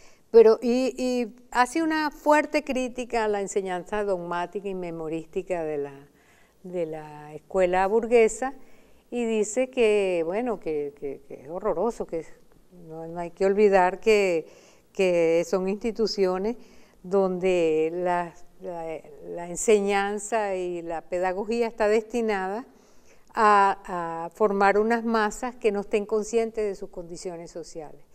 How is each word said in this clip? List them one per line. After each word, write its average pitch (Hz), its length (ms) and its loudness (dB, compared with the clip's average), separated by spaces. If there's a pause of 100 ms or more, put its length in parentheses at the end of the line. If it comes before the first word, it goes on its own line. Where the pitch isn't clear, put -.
(320)
Pero, 220 300 10
y, 247 360 0
y 247 360 -2 (160)
hace 247 320 0
una 311 300 0
fuerte 302 540 2
crítica 247 580 -4
a 214 60 0
la 202 100 -2
enseñanza 190 640 -4
dogmática 175 640 -4
y 190 80 -6
memorística 165 880 -6
de 151 140 -4
la, 143 160 -6 (680)
de 175 220 -4
la 151 480 -14
escuela 185 540 2
burguesa, 226 680 2 (560)
y 240 140 -4
dice 226 460 0
que, 202 560 2
bueno, 208 340 -4
que, 147 400 -6
que, 139 260 -10
que 123 180 -18
es 139 60 -16
horroroso, 190 560 -2
que 160 200 -8 (640)
no, 160 180 -12
no 170 120 -10
hay 170 120 -8
que 190 140 -2
olvidar 190 560 4
que, 196 440 2 (460)
que 170 560 2
son 190 220 -2
instituciones 202 880 -2 (440)
donde 180 880 2
la, 175 440 -2 (260)
la, 165 380 -10 (300)
la 175 200 -10
enseñanza 202 1040 0
y 180 300 -6
la 165 180 -8
pedagogía 196 640 -2
está 220 220 0
destinada 220 800 -2 (680)
a, 196 920 4
a 170 40 -10
formar 202 480 4
unas 226 260 0
masas 226 520 -2
que 208 160 0
no 202 80 -2
estén 202 260 -2
conscientes 220 580 -2
de 196 120 -4
sus 185 140 -12
condiciones 170 600 -12
sociales. 151 640 -14